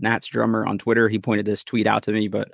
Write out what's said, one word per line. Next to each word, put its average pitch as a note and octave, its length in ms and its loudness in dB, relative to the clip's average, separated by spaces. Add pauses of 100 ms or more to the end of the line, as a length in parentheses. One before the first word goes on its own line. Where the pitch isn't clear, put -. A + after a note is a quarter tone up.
Nats A2+ 260 0
drummer A2+ 400 0
on G2+ 120 -2
Twitter. A2+ 300 2
He G#2+ 100 0
pointed G#2 280 0
this G#2 180 -2
tweet G#2+ 220 -2
out G#2+ 180 2
to A2 80 -2
me, G#2+ 160 0
but, G#2 260 -4